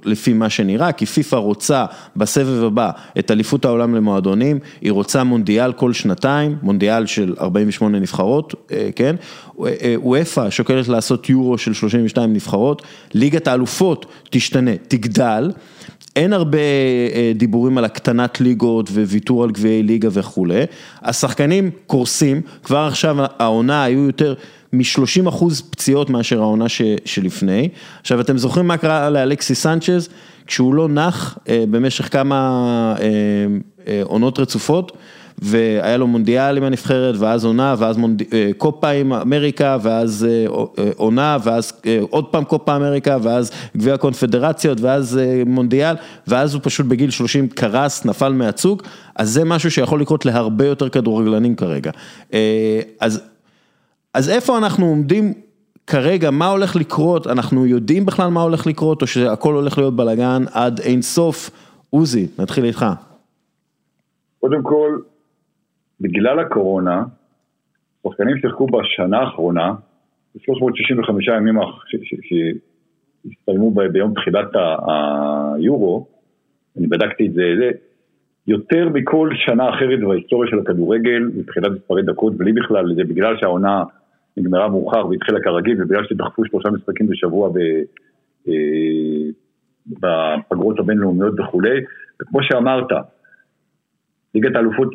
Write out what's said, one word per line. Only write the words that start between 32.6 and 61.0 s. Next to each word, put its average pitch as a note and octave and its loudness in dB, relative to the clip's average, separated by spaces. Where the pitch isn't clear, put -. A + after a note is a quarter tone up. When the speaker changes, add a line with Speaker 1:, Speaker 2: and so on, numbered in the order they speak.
Speaker 1:
אה, G#2 -2
אה, G2+ -2
עונות A#2 -2
רצופות, D3 -2
והיה G#2+ 0
לו B2+ 2
מונדיאל A#2+ 2
עם C3+ 0
הנבחרת, C3 0
ואז A2 0
עונה, B2 2
ואז A2+ 0
מונד-, A2+ 0
אה, G#2 2
קופה D3+ 0
עם C#3 0
אמריקה, C#3 0
ואז, A2+ 0
אה, A#2 2
ע-, - -4
אה, G#2 2
עונה, C3+ 2
ואז, A2+ -2
אה, A2+ 2
עוד D3 0
פעם D#3 0
קופה D3 0
אמריקה, C#3+ 0
ואז A#2 0
גביע A#2+ 2
הקונפדרציות, C3 0
ואז, B2+ 0
אה, B2+ 2
מונדיאל, B2+ 2
ואז C#3 0
הוא C#3+ -4
פשוט C#3 -2
בגיל C3 2
שלושים B2 0
קרס, B2+ -2
נפל C3+ 0
מהצוק, C3 0
אז G#2+ 0
זה C#3+ 2
משהו E3 0
שיכול D3 0
לקרות D3+ 0
להרבה A2+ 2
יותר C#3+ 0
כדורגלנים A2+ 2
כרגע. D#2 -4
אה, A2 2
אז, G#2+ -2
אז C3+ 0
איפה A#3+ 2
אנחנו G3 2
עומדים E3 2
כרגע? D#3 2
מה D#3 2
הולך G3 0
לקרות? D#3+ 0
אנחנו B2+ 0
יודעים B2 2
בכלל F#3 0
מה E3+ 2
הולך E3 0
לקרות, D#3 0
או C3+ -2
שהכל B2 0
הולך C#3+ 0
להיות C3+ 0
בלגן B2 0
עד A#2 0
אין B2 0